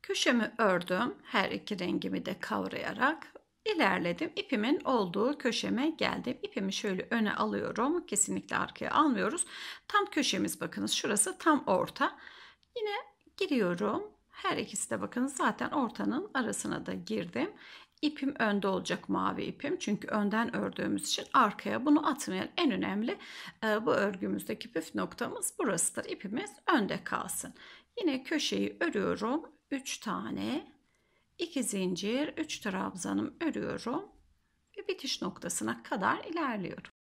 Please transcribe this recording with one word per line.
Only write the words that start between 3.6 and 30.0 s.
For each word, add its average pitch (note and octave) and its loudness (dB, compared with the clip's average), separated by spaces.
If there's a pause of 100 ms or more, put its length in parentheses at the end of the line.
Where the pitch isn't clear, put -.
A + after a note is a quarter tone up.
ilerledim. F#3 2
İpimin C4+ 2
olduğu A3+ 2
köşeme A3+ 0
geldim. - -2
İpimi G3 -2
şöyle F#3+ -2
öne A3 2
alıyorum. A#3 0
Kesinlikle - 0
arkaya - -2
almıyoruz. B3+ 4 (420)
Tam G4+ 4
köşemiz G#3+ 0
bakınız - -2
şurası - 2
tam D4 4
orta. B3 0 (580)
Yine G#4 -2 (400)
giriyorum. G#3+ 2 (260)
Her - -4
ikisi - -4
de G#3+ -2
bakın B3 0
zaten C#4 0
ortanın A#3+ -2
arasına G#3 -2
da F#3+ -4
girdim. G#3 -2 (520)
İpim D4 0
önde G3+ 4
olacak F#3 0
mavi F#2+ 2
ipim. - -2
Çünkü - 0
önden G#3+ 2
ördüğümüz - 0
için - 0
arkaya A3+ 4
bunu D4+ 6
atmayan F#3+ -2
en D#4 4
önemli, G3+ 0 (460)
e, A3 2
bu - 4
örgümüzdeki G3 0
püf - -4
noktamız A3 -4
burasıdır. - 0
İpimiz B3+ -6 (160)
önde A#3 2
kalsın. - -4 (460)
Yine C4+ 2
köşeyi G#3 0
örüyorum. A3+ 0 (240)
Üç C4+ -4
tane, A3 -4 (680)